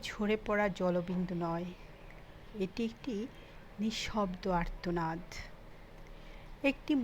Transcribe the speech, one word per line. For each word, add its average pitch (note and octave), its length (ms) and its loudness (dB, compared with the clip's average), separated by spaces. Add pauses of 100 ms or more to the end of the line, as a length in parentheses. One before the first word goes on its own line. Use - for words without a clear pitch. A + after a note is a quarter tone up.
ঝরে G#3+ 440 2
পড়া G#3 220 6 (120)
জলবিন্দু F3+ 560 4
নয়, E3+ 340 0 (960)
এটি F#3 200 -4
একটি A3+ 300 -2 (640)
নিঃশব্দ G#3 640 2 (120)
আর্তনাদ, E3+ 680 2 (1400)
একটি C#4 300 4 (120)